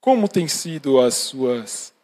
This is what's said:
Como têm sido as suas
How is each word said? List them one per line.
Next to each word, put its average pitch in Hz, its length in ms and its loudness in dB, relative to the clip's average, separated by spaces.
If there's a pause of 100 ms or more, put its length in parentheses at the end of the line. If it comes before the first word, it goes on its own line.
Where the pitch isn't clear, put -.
Como 240 260 2
têm 170 200 0
sido 147 520 0
as 123 140 4
suas 123 800 -6 (100)